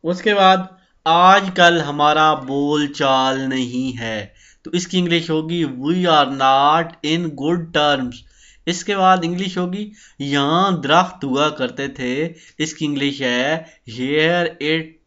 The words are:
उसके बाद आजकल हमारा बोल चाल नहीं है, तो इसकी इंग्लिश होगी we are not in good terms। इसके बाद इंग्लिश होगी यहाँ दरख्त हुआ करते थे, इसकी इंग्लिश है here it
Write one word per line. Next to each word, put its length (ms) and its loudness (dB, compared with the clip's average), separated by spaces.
उसके 300 -2
बाद 340 4
आजकल 720 4
हमारा 520 2
बोल 500 -2
चाल 540 0
नहीं 440 -4
है, 420 -8
तो 80 -10
इसकी 260 -2
इंग्लिश 320 0
होगी 340 -2
we 500 -2
are 180 2
not 640 2
in 240 -2
good 340 -2
terms। 480 0
इसके 300 -4
बाद 280 4
इंग्लिश 340 -4
होगी 320 -6
यहाँ 580 0
दरख्त 440 0
हुआ 240 0
करते 300 -6
थे, 280 -4
इसकी 240 -6
इंग्लिश 380 -2
है 420 -2
here 560 0
it 280 -4